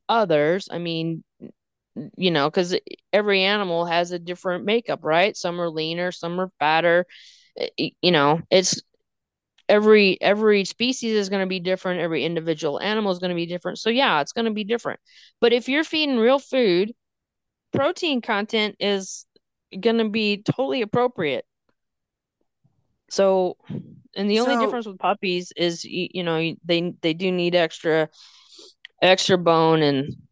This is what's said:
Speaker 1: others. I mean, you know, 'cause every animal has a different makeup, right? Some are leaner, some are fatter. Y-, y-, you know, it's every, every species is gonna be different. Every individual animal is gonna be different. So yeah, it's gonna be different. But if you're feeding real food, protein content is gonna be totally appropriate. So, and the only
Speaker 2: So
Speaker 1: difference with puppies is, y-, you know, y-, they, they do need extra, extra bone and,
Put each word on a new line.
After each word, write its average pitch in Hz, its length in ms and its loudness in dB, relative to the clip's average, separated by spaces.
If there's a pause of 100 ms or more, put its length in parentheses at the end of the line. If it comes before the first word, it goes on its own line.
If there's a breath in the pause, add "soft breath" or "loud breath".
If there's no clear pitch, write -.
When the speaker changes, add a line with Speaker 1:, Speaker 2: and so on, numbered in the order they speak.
Speaker 1:
others. 175 600 2
I - 80 -8
mean, 165 440 -4 (960)
you 180 140 2
know, 151 200 2
'cause 180 240 0 (380)
every 202 300 2
animal 190 420 0
has 175 260 0
a 180 80 -6
different 175 460 -6
makeup, 214 380 -2
right? 170 340 2
Some 175 240 -6
are 170 100 -4
leaner, 165 420 -6
some 175 280 -8
are 185 180 -6
fatter. 165 460 2 (540 loud breath)
Y-, - 200 -6
y-, 151 220 -4
you 180 120 4
know, 151 280 4 (100)
it's 185 300 2 (880)
every, 208 540 6
every 208 420 2
species 233 500 -4
is 202 140 -2
gonna 190 180 -2
be 185 140 -4
different. 180 400 -4
Every 160 240 -2
individual 160 560 -4
animal 208 320 -2
is 175 60 -8
gonna 180 160 -4
be 170 120 -4
different. 175 320 -8
So - 120 -2
yeah, 233 320 2
it's - 100 -10
gonna 226 180 -2
be 214 140 -6
different. 202 340 -6 (420 soft breath)
But 233 120 4
if 247 160 0
you're 285 160 0
feeding 302 340 -2
real 240 200 4
food, 220 540 0 (800)
protein 285 500 0
content 214 580 -2
is 196 460 -4 (520)
gonna 226 300 0
be 208 340 -2
totally 269 380 -2
appropriate. 208 640 -2 (1700)
So, 190 460 2 (600 loud breath)
and 202 140 -2
the 214 100 2
only 254 140 0
Speaker 2:
So 233 60 0
Speaker 1:
difference 226 260 -2
with 190 120 -14
puppies 180 560 -4
is, 170 300 -4
y-, - 280 -6
you 180 100 -6
know, 165 140 -2
y-, 160 280 -4
they, 170 380 -2
they 165 100 0
do 180 180 -4
need 175 240 0
extra, 160 540 0 (920 loud breath)
extra 185 340 4
bone 165 460 4
and, 143 340 0 (160)